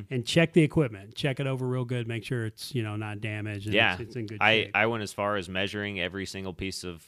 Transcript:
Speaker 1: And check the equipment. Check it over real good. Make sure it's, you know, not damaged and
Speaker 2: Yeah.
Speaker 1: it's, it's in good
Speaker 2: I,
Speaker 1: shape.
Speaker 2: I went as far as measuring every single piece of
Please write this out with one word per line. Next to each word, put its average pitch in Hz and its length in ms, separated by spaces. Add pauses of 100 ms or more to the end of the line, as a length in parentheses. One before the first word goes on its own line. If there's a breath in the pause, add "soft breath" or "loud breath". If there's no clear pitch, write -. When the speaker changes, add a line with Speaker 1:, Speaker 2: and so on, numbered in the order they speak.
Speaker 1:
And 123 160
check 165 280
the 160 100
equipment. 113 500
Check 135 260
it 143 60
over 127 220
real 127 180
good. 120 220
Make 113 160
sure 117 240
it's, - 260
you 123 80
know, 107 140
not 107 260
damaged 107 460
and 104 80
Speaker 2:
Yeah. 107 180
Speaker 1:
it's, 92 80
it's 107 140
in 113 100
good 104 160
Speaker 2:
I, 107 220
Speaker 1:
shape. 95 100
Speaker 2:
I 107 140
went 113 160
as 95 100
far 104 240
as 87 100
measuring 101 520
every 90 260
single 95 300
piece 95 280
of 85 240